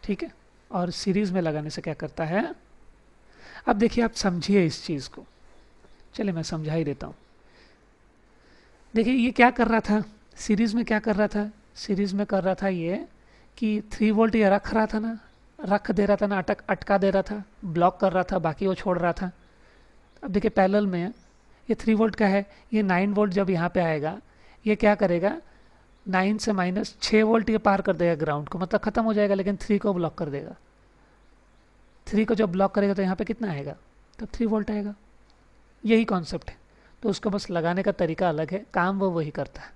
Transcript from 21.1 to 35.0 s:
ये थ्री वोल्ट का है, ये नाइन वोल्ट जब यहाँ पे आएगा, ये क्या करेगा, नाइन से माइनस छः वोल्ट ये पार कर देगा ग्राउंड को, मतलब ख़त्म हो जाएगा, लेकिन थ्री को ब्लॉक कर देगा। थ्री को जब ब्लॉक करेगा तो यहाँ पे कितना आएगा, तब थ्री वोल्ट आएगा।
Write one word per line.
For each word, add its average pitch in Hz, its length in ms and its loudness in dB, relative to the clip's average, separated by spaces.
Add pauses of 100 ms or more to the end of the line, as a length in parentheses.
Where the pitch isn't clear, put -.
ये 226 60 0
थ्री 220 200 0
वोल्ट 214 220 2
का 214 100 2
है, 196 200 2 (260)
ये 214 100 2
नाइन 190 320 2
वोल्ट 208 180 2
जब 190 180 0
यहाँ 175 180 0
पे 180 120 0
आएगा, 160 380 -2 (460)
ये 214 120 2
क्या 208 180 4
करेगा, 196 460 0 (680)
नाइन 190 320 0
से 220 140 -2
माइनस 185 500 -2
छः 214 220 4
वोल्ट 226 260 2
ये 214 80 2
पार 196 240 4
कर 185 140 0
देगा 170 180 2
ग्राउंड 147 340 -4
को, - 100 -8
मतलब 190 220 0
ख़त्म 220 220 -2
हो 220 120 0
जाएगा, 202 200 2
लेकिन 196 220 -2
थ्री 202 220 0
को 202 160 0
ब्लॉक 175 200 -2
कर 160 140 -6
देगा। 143 280 -10 (1500)
थ्री 214 180 2
को 220 100 0
जब 196 180 0
ब्लॉक 196 220 0
करेगा 202 200 2
तो 196 80 -2
यहाँ 185 140 0
पे 220 80 -4
कितना 214 260 -6
आएगा, 143 260 -8 (420)
तब 220 160 -10
थ्री 233 120 -2
वोल्ट 214 240 -2
आएगा। 208 240 -4 (880)